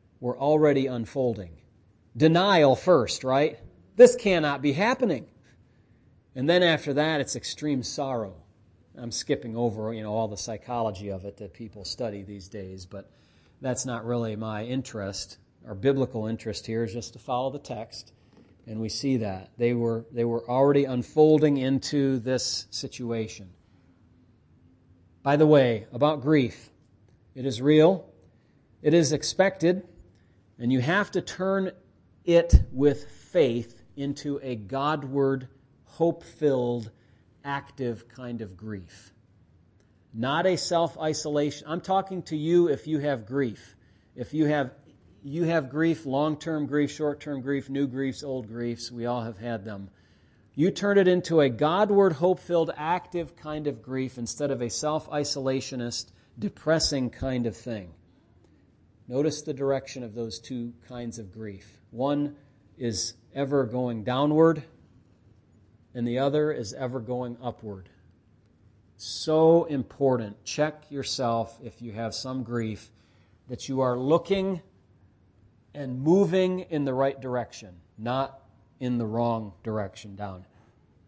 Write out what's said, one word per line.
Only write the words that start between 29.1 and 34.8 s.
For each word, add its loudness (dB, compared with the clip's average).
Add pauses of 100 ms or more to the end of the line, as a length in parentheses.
expected, 0 (680)
and -2
you 4
have 0
to -2
turn -2 (540)
it 6 (160)
with 2 (220)
faith 0 (140)
into -6
a -8
Godward, -2 (380)